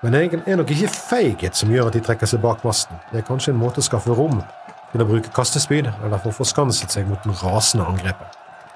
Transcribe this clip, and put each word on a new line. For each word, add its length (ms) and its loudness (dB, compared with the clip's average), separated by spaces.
Men 100 2
det 340 2
er 120 2
nok 120 0
ikke 200 2
feighet 640 0
som 140 2
gjør 200 4
at 60 0
de 60 2
trekker 240 0
seg 160 2
bak 240 0
masten. 320 -2
Det 80 -2
er 60 -6
kanskje 260 -2
en 80 2
måte 220 0
å 40 0
skaffe 320 2
rom 220 2
til 120 2
å 40 2
bruke 260 2
kastespyd, 540 0
eller 140 -2
for 140 -4
å 80 -10
forskanset 500 0
seg 180 -2
mot 140 -2
den 200 -2
rasende 440 2
angrepet. 520 -4